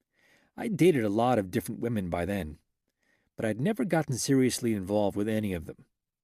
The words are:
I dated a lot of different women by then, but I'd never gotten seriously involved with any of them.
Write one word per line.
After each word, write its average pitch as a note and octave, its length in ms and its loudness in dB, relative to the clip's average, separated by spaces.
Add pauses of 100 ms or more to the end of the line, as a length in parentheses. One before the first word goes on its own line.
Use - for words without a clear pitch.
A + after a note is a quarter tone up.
(560)
I A3+ 140 -8
dated D#3 340 4
a G#2 60 0
lot A#2 280 2
of F#2+ 140 0
different G#2+ 300 -4
women G#2+ 280 -2
by F2 160 -2
then, F2+ 320 -4 (800)
but - 100 -4
I'd A2 140 -2
never G#3 260 -2
gotten D#3 320 0
seriously B2 560 2
involved G2 440 0
with G#2 100 0
any G#2+ 260 0
of E2 120 -6
them. - 200 -16 (380)